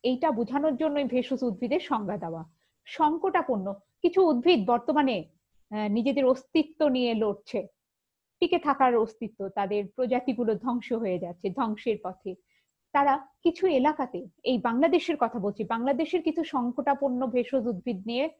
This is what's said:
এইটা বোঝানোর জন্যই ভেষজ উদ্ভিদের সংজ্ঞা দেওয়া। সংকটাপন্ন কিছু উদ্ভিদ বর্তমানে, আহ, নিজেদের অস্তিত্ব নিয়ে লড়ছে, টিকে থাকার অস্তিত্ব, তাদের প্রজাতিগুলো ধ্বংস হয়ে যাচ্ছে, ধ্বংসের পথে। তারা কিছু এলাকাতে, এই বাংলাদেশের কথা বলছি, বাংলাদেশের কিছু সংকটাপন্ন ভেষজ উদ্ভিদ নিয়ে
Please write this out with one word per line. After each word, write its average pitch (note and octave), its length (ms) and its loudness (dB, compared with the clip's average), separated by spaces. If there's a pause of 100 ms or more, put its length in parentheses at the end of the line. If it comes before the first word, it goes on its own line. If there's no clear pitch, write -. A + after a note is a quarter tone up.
এইটা B3+ 300 0
বোঝানোর B3+ 440 0
জন্যই D4 280 0
ভেষজ B3 400 -2
উদ্ভিদের A#3+ 360 -2
সংজ্ঞা G#3 360 -4
দেওয়া। E3 280 -8 (400)
সংকটাপন্ন D#4 880 0 (280)
কিছু F4 260 4
উদ্ভিদ B3 380 4
বর্তমানে, A#3+ 580 2 (460)
আহ, G#3+ 180 -4
নিজেদের A#3 360 2
অস্তিত্ব D4+ 640 2
নিয়ে B3 260 2
লড়ছে, G#3 520 -4 (760)
টিকে F4 180 2
থাকার C4+ 380 2
অস্তিত্ব, A3 520 -4
তাদের G3+ 400 -2
প্রজাতিগুলো B3 680 -2
ধ্বংস A#3+ 380 -4
হয়ে G#3 260 -2
যাচ্ছে, F3 320 -6
ধ্বংসের G#3+ 520 -2
পথে। F#3 320 -10 (580)
তারা C#4+ 340 2 (160)
কিছু E4+ 240 2
এলাকাতে, C4+ 600 0 (180)
এই B3+ 140 0
বাংলাদেশের D4 600 2
কথা A3+ 180 0
বলছি, G3+ 260 -4
বাংলাদেশের C#4 580 0
কিছু D#4+ 220 -2
সংকটাপন্ন C4 840 -2
ভেষজ A#3+ 400 0
উদ্ভিদ G3 400 -4
নিয়ে B3+ 340 -2